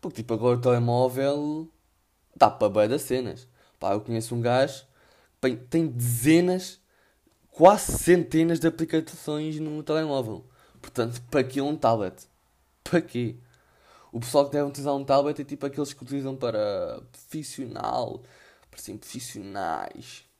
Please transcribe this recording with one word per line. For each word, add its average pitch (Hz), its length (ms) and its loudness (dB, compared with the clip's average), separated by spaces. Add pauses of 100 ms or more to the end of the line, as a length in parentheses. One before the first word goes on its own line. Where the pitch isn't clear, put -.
Porque, - 160 -10
tipo, 117 160 -4
agora 123 240 2
o 123 40 -4
telemóvel 127 1080 0 (640)
dá 110 160 8
para 104 200 0
bué 104 180 4
das 131 140 0
cenas. 123 440 -6 (320)
Pá, - 140 -4
eu 101 80 0
conheço 113 340 -6
um 120 80 -2
gajo 127 420 0
que - 580 -20
tem, 127 160 -2
tem 160 300 0
dezenas, 147 920 2 (720)
quase 190 460 8
centenas 170 600 4
de 156 80 -2
aplicações 160 960 -2
no 151 240 -8
telemóvel. 143 680 -4 (320)
Portanto, 120 480 -6
para 139 140 2
que 123 160 -4
um 143 160 -2
tablet? 113 400 0 (720)
Para 175 160 2
quê? 120 340 -6 (760)
O 117 80 -6
pessoal 143 240 2
que 143 80 -10
deve 143 160 0
utilizar 139 260 -4
um 139 80 -4
tablet 143 380 2
é - 20 -6
tipo 143 220 -10
aqueles 139 260 -6
que - 100 -18
utilizam 135 360 -8
para 107 720 -4
profissional, - 1120 -8 (480)
para, - 80 -20
assim, 107 180 -14
profissionais. 98 1300 -10 (160)